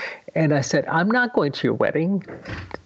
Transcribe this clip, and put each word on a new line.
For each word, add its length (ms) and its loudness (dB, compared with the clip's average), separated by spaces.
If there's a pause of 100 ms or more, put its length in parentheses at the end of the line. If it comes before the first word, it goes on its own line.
(340)
And 200 4
I 60 4
said, 260 0
"I'm 240 2
not 220 2
going 200 2
to 140 -2
your 80 4
wedding. 500 0 (600)